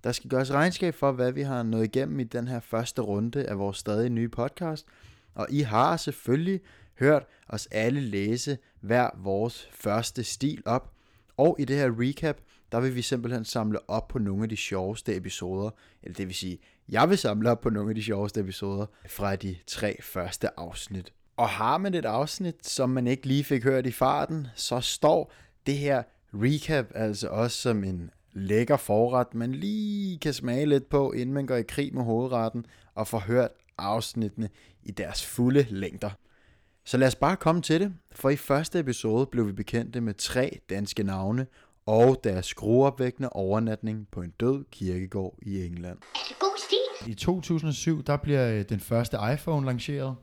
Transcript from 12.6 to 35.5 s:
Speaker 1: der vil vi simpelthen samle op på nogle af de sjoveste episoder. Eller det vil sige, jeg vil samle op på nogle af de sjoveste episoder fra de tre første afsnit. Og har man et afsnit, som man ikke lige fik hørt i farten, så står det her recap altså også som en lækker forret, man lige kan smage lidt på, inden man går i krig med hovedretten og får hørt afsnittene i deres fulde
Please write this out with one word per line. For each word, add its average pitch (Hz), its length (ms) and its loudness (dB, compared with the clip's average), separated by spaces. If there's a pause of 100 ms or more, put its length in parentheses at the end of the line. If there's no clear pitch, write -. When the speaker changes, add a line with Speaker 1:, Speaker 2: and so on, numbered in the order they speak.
Speaker 1:
der 117 80 2
vil 131 140 0
vi 120 80 -2
simpelthen 120 420 -2
samle 107 460 -2
op 110 180 -2
på 131 100 -4
nogle 101 240 0
af 113 60 0
de 110 80 -4
sjoveste 98 600 -2
episoder. 95 540 -4 (320)
Eller 87 120 -14
det 98 120 -6
vil 92 80 -8
sige, 90 240 -6 (300)
jeg 120 220 4
vil 196 80 6
samle 110 320 2
op 113 100 2
på 117 100 2
nogle 104 200 0
af 110 40 0
de 110 80 -2
sjoveste 104 380 -2
episoder 98 460 -4 (220)
fra 98 280 -2
de 95 200 -6 (100)
tre - 360 -4
første - 580 -6
afsnit. 90 520 -10 (240)
Og 117 120 2
har 123 300 2
man 190 160 0
et 165 100 0
afsnit, 151 600 -2
som 127 240 0
man 127 160 2
ikke 127 200 0
lige 139 180 2
fik 127 200 0
hørt 131 220 4
i 123 60 0
farten, 147 640 0
så - 260 -2
står 160 520 2 (340)
det 143 120 0
her 139 240 2 (320)
recap 139 600 2
altså 107 340 -2
også 117 280 0
som 107 280 0
en 90 260 -4 (220)
lækker 107 440 2
forret, 120 580 2
man 117 200 -2
lige 202 640 -4
kan 147 160 -2
smage 131 320 -2
lidt 139 220 4
på, 139 240 2
inden 127 220 -2
man 139 120 -2
går 127 100 0
i 117 60 0
krig 143 320 -4
med 131 100 -2
hovedretten 117 600 0 (280)
og 110 140 -4
får 113 100 -2
hørt 117 320 2 (280)
afsnittene 107 720 -2 (340)
i - 80 -10
deres - 360 -6
fulde 127 440 4